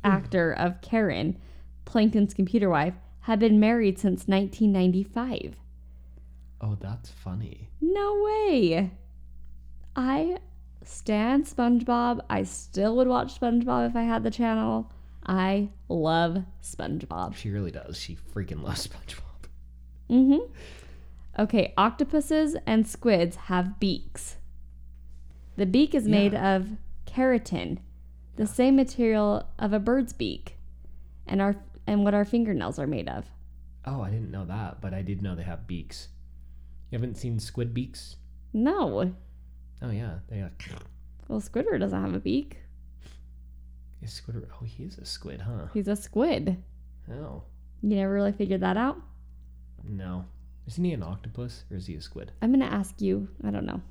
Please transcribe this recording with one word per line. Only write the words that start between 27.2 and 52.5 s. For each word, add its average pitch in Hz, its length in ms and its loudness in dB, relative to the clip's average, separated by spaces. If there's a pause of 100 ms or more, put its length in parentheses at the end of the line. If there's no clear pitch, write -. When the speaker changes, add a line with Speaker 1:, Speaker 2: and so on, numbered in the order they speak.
Speaker 1:
the 220 80 0
Speaker 2:
Yeah. 208 60 0
Speaker 1:
same 262 260 6
material 220 720 4 (100)
of 202 140 0
a 214 80 4
bird's 233 320 2
beak, - 460 -6 (680)
and 196 160 2
our, 202 140 4 (320)
and 208 160 4
what 202 100 6
our 208 120 4
fingernails 202 520 0
are 143 80 -2
made 135 220 -2
of. - 240 -8 (540)
Speaker 2:
Oh, 131 160 -4
I 95 80 -4
didn't 110 220 -4
know 95 120 -6
that, 95 380 -8
but 95 120 -6
I 95 80 -4
did 95 200 -4
know 95 120 -2
they 85 100 -6
have 90 220 -6
beaks. - 440 -8 (800)
You 123 60 -6
haven't 120 180 -4
seen 117 240 -4
squid 120 340 -4
beaks? - 440 -8 (340)
Speaker 1:
No. 214 640 2 (680)
Speaker 2:
Oh, 123 100 -6
yeah. 104 240 -4 (120)
They, 101 140 -6
uh, 90 80 -6 (800)
Speaker 1:
Well, 220 100 -2
Squidward - 400 0
doesn't 196 240 0
have 196 100 -2
a 190 60 -2
beak. - 380 -2 (1400)
Speaker 2:
Is 110 100 -12 (100)
Squidward? - 260 -10 (140)
Oh, 117 40 -8
he 123 180 -10
is 185 140 -12
a - 80 -14
squid, - 340 -10
huh? 120 340 -6
Speaker 1:
He's 202 140 0
a 208 80 2
squid. 208 640 0 (480)
Speaker 2:
Oh. 135 340 -12 (380)
Speaker 1:
You 208 140 2
never 196 180 2
really 202 200 2
figured 190 260 0
that 185 160 0
out? 254 260 0 (840)
Speaker 2:
No. 92 400 -6 (420)
Isn't 165 160 -2
he 175 100 0
an 107 100 -4
octopus, 113 640 -8
or 98 80 -8
is 92 80 -8
he 90 80 -8
a 76 80 -8
squid? - 300 -12 (100)
Speaker 1:
I'm 226 100 4